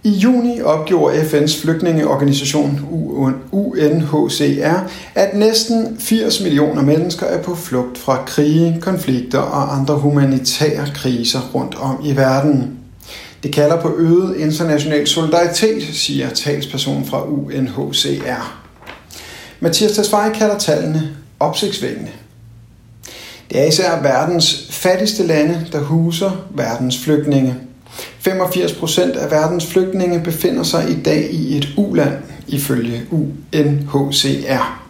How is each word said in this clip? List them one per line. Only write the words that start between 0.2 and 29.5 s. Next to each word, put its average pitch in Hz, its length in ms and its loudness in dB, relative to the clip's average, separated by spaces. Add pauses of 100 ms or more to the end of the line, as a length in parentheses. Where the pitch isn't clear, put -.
opgjorde 151 640 2
F - 80 -2
N's 151 280 2
flygtningeorganisation 143 1160 2 (120)
U 143 380 -2
N, 127 40 0 (180)
U 202 240 -2
N 151 260 4
H 147 300 0
C 139 320 0
R, 180 260 0 (260)
at 196 180 2
næsten 220 680 2
firs 220 420 0
millioner 147 400 2
mennesker 160 440 2
er - 180 -2
på 180 120 -6
flugt 123 420 -4
fra 135 280 -2
krige, 160 560 2
konflikter 135 580 -2
og 139 380 -2
andre 147 220 0
humanitære 143 960 2
kriser 123 440 -2 (160)
rundt - 200 -4
om 135 280 -4
i 143 120 0
verden. 135 600 2 (680)
"Det 135 100 -4
kalder 151 280 4
på 156 160 0
øget 175 400 4
international 151 720 0
solidaritet," 170 760 2
siger 135 460 -4
talsperson 139 760 -4
fra 139 200 -4
U 143 240 -4
N 135 180 -2
H 143 260 -6
C 143 320 -2
R. - 360 -8 (1000)
Mathias 185 320 2
Tesfaye 214 420 2
kalder 208 240 2
tallene 156 580 0 (240)
opsigtsvækkende. - 720 -4 (1400)
Det 123 120 2
er 147 40 6
især 165 360 2
verdens 147 680 0
fattigste 185 580 0
lande, 160 440 2
der 151 80 -2
huser 165 520 0 (240)
verdens 123 480 -2
flygtninge. 143 520 2 (640)
Femogfirs 180 540 0
procent 180 420 0
af 147 160 -2
verdens 160 340 2